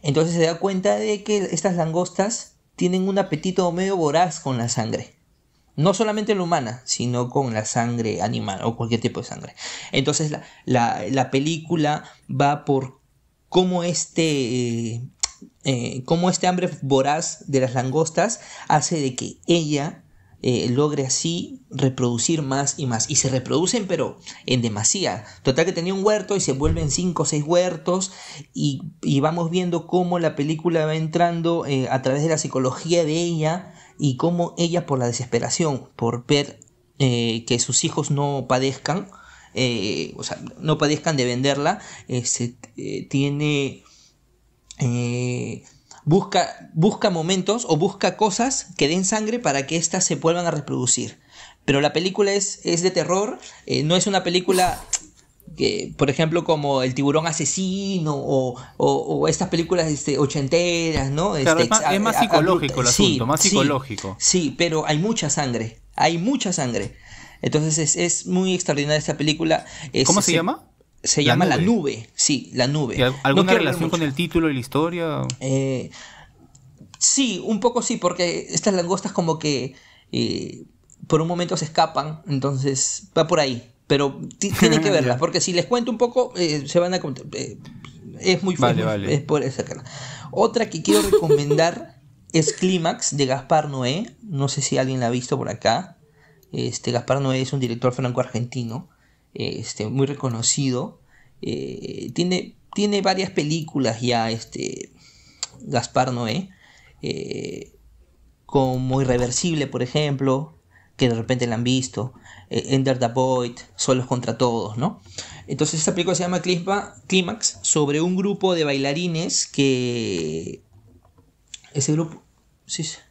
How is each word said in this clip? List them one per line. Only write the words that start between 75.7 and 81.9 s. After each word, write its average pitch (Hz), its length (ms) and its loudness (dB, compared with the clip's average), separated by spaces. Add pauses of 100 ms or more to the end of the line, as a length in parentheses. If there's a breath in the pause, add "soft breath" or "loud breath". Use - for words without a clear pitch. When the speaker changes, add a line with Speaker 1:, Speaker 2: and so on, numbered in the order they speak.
Speaker 1:
sí, 233 460 2
un 214 160 0
poco 233 220 2
sí, 226 140 -2
porque 175 540 -2
estas 190 240 0
langostas 180 380 -2
como 160 260 0
que, 135 360 -2 (380 soft breath)
eh, - 520 -4 (420)
por 156 140 4
un 165 80 0
momento 175 280 -2
se 160 100 -2
escapan, 156 600 0